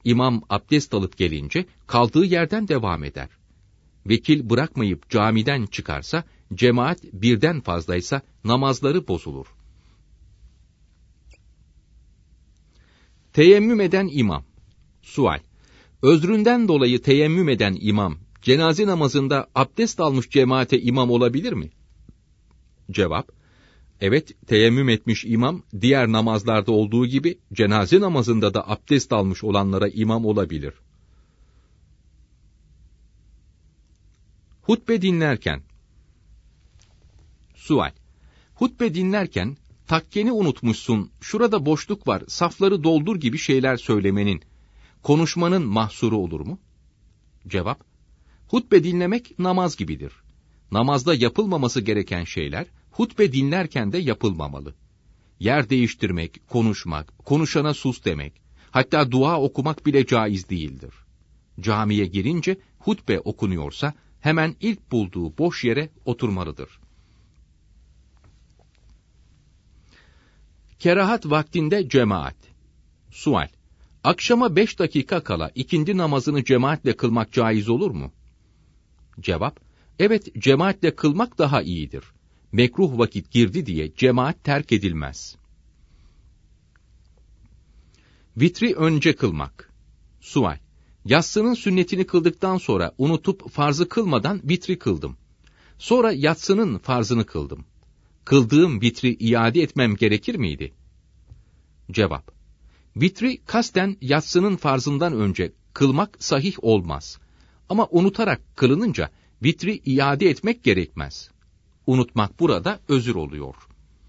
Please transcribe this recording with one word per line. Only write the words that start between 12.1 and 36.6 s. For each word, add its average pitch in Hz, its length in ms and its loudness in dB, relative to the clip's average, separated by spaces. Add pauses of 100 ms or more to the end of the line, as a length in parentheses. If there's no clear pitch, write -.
Teyemmüm 208 480 6
eden 190 300 0
imam. 104 340 -2 (560)
Sual. 90 380 -2 (640)
Özründen 208 640 4
dolayı 127 340 2
teyemmüm 151 480 2
eden 101 300 0
imam, 101 380 0 (240)
cenaze 160 460 2
namazında 139 680 0
abdest 160 440 0
almış 135 300 0
cemaate 131 520 2
imam 123 300 2
olabilir 123 420 2
mi? 76 180 -8 (1200)
Cevap. 87 400 -2 (720)
Evet, 113 460 -2
teyemmüm 117 420 4
etmiş 110 360 -2
imam, 120 380 -2 (180)
diğer 127 300 4
namazlarda 110 600 0
olduğu 110 340 2
gibi 143 340 -2 (140)
cenaze 107 480 4
namazında 113 520 0
da 104 160 -4
abdest 123 440 0
almış 95 300 -2
olanlara 98 440 0
imam 110 380 -2
olabilir. 82 480 -2 (4000)
Hutbe 226 400 0
dinlerken. 151 640 -2 (1900)